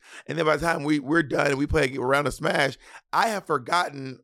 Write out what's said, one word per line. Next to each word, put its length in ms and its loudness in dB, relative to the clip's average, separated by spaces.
And 100 -4
then 80 2
by 100 4
the 80 -4
time 200 0
we, 160 2
we're 240 2
done 240 0
and 100 0
we 80 0
play 300 2
a 40 -4
round 280 2
of 60 -2
Smash, 440 -2
I 160 2
have 180 -4
forgotten. 760 -2